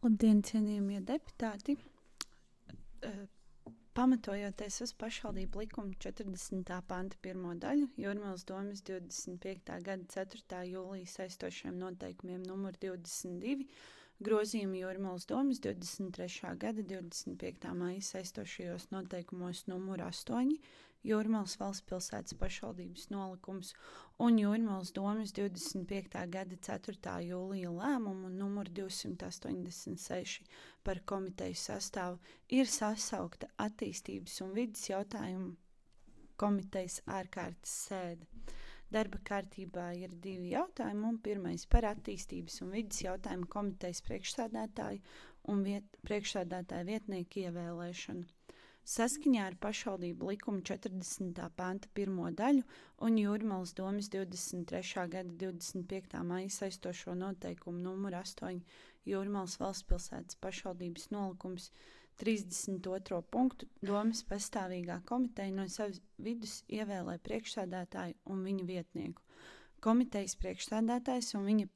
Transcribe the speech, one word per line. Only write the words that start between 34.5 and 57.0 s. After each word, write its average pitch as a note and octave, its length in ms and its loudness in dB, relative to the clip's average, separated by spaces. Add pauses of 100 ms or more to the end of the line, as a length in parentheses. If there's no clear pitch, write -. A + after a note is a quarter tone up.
vides A3 320 0
jautājumu F#3+ 720 -2 (800)
komitejas G3 720 2
ārkārtas F#3 760 -4
sēde. E3+ 500 -4 (600)
Darba G#3 340 2
kārtībā F#3+ 720 -2
ir F3+ 200 -6
divi F3+ 380 -4
jautājumi, A3 560 2
un A3+ 100 4
pirmais F#3 480 0
par A3+ 240 10
attīstības F#3 720 -4
un F#3 140 -4
vides G#3+ 260 0
jautājumu F#3 480 -2
komitejas F#3+ 560 -2
priekšsēdētāju G#3+ 960 -2 (440)
un G3+ 200 4
viet-, G3+ 360 -2
priekšsēdētāja F#3 840 -2
vietnieku G3 640 -2
ievēlēšanu. F3 840 -4 (500)
Saskaņā B3 640 4
ar F#3 100 -4
pašvaldību F3+ 720 -2
likuma G3+ 380 0
četrdesmitā F#3 840 -2
panta F#3 420 -2
pirmo F#3+ 400 2
daļu B3 320 8 (340)
un A3+ 220 6
Jūrmalas G3+ 580 2
domas G3+ 320 0
divdesmit F3+ 580 -2
trešā F3+ 380 -2
gada F3+ 260 -4
divdesmit F3 560 -4
piektā F#3 380 -4
maija F#3 240 0
saistošo F3+ 640 -4